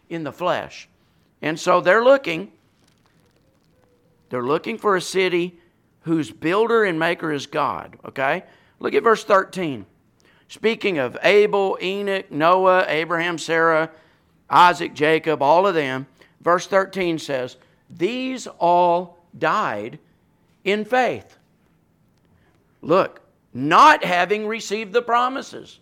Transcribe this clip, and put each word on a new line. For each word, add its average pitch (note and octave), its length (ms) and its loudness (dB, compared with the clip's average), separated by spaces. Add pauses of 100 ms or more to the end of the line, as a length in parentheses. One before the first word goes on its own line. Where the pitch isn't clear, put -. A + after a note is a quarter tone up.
(100)
in E3 140 -8
the C3 80 -8
flesh. C#3 560 -4 (520)
And D#3 180 -6
so F3+ 220 2
they're F#3+ 240 4
looking, A#3+ 460 2 (1800)
they're B2 140 -6
looking E3 340 -4
for G#3 200 0
a F3 40 0
city F3+ 580 -2 (440)
whose D#3+ 280 -2
builder A3 540 0
and E3 140 -2
maker E3 340 -2
is C3+ 140 -8
God, B2 580 -6
okay? C#3+ 400 -4 (360)
Look - 140 -4
at G#3 80 2
verse A3+ 220 2
thirteen. E3 600 -2 (640)
Speaking G3+ 500 -2
of B2 240 -4
Abel, G3 580 4
Enoch, G3 500 -6
Noah, F#3 580 4
Abraham, E3 500 -4
Sarah, E3 520 0 (600)
Isaac, E3+ 440 4
Jacob, D3+ 460 0
all D#3+ 260 4
of F#3+ 80 0
them, C3+ 320 -2 (340)
verse E3+ 260 0
thirteen F#3+ 520 -2
says, B2+ 380 -8 (320)
"These B3+ 600 -6 (100)
all F3 600 2 (200)
died D3+ 640 -4 (640)
in G#3 200 -2
faith." G#3+ 540 -4 (1400)
Look, D#3 380 0 (340)
not F3+ 500 4
having F3+ 420 -2
received G#3+ 460 -8
the A#3+ 100 0
promises. A#3+ 800 -4